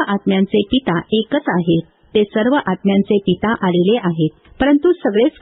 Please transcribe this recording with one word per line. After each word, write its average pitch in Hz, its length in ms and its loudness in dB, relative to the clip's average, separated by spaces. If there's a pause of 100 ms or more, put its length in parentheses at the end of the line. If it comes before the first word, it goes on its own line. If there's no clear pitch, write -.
आत्म्यांचे 202 520 0 (120)
पिता 185 280 -2 (120)
एकच 220 360 -2
आहेत. 165 340 0 (320)
ते 214 100 2
सर्व 226 300 -2 (120)
आत्म्यांचे 196 520 0
पिता 202 320 -2
आलेले 180 460 0
आहेत, 165 640 -4
परंतु 294 320 2
सगळेच 240 500 0